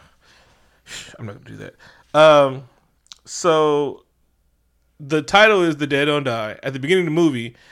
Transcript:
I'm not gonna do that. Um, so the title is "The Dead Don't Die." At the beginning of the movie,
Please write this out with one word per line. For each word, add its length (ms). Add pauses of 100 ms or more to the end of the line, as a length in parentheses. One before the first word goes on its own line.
(1200)
I'm 60
not 180
gonna 140
do 140 (420)
that. 40
Um, 460 (600)
so 800 (960)
the 220
title 420
is 140
"The 100
Dead 180
Don't 180
Die." 380
At 120
the 60
beginning 280
of 60
the 80
movie, 340 (160)